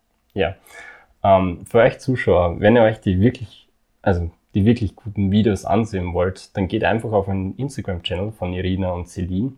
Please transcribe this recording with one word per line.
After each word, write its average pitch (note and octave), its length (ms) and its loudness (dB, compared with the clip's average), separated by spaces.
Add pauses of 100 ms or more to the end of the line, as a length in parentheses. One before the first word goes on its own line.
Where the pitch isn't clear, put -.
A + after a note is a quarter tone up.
(340)
Ja. F#2 220 -2 (680)
Ähm, F#2 440 2
für - 140 2
euch - 180 4
Zuschauer, F2 600 0
wenn G#2 160 6
ihr A#2+ 80 6
euch A2 180 2
die F#2 200 0
wirklich, - 480 -2 (340)
also F2 280 -2 (240)
die G2 100 2
wirklich A2 320 0
guten G2+ 340 -4
Videos G#2 340 0
ansehen F#2 500 -2
wollt, F#2 420 -4
dann F#2+ 120 -2
geht G#2+ 140 -2
einfach A2 300 -2
auf G2 160 0
einen F#2+ 280 -4
Instagram-Channel G2+ 760 -8
von F2+ 220 -8
Irina F#2 360 -4
und F2 180 -8
Celine F#2+ 500 -6